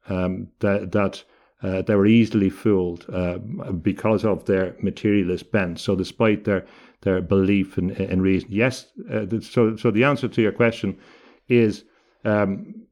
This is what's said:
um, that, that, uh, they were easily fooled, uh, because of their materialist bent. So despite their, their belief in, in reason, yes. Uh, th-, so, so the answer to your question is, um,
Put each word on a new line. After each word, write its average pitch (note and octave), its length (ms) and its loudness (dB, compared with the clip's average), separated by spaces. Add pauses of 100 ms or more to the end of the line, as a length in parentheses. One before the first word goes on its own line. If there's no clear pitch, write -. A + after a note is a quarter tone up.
um, F#2 380 -4 (120)
that, G2+ 320 -2
that, G2+ 320 -2 (400)
uh, F#2 200 -2
they G#2+ 120 2
were G2 120 4
easily A2 420 4
fooled, F2+ 640 0
uh, F2+ 240 -2
because G2+ 880 -2
of G2 200 0
their F#2 360 0
materialist F#2+ 720 -2
bent. F2 280 -2
So G2+ 160 -2
despite G#2 480 0
their, G2 220 0 (360)
their F#2 200 0
belief F#2+ 560 2
in, F#2 140 -2
in F#2 300 -2
reason, F#2+ 300 2
yes. A#2+ 360 -2 (240)
Uh, G#2+ 140 -4
th-, G#2 260 -6
so, A2+ 240 2
so A2 160 0
the G#2+ 120 2
answer C#3 240 0
to A#2 140 -2
your G#2 100 2
question A2+ 460 -2 (500)
is, A2+ 360 2 (420)
um, G#2 680 -2